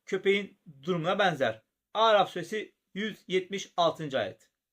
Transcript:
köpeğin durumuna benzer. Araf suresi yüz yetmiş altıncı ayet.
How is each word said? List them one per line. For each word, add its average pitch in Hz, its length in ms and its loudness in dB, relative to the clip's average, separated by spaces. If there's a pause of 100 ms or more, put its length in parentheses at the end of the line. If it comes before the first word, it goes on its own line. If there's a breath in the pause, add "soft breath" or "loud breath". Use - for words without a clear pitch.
köpeğin 196 560 -2 (220)
durumuna 175 360 -2
benzer. 139 440 0 (320)
Araf 214 360 6
suresi 190 440 -8 (200)
yüz 202 340 -8
yetmiş 185 480 -4
altıncı 156 420 0
ayet. - 320 -6 (220)